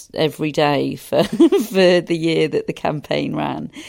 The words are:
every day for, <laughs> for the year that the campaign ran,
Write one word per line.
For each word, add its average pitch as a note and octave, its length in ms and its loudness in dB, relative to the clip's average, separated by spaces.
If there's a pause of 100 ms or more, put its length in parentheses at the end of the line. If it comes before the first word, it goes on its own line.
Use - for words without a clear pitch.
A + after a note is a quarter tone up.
(140)
every D#3 400 -2
day C#3+ 420 0
for, - 280 -2
<laughs> - 20 2
for F#3+ 760 4
the E3+ 180 -2
year D#3+ 300 0
that - 180 -2
the E3 60 -6
campaign D3+ 640 -4
ran, D3+ 360 -6 (180)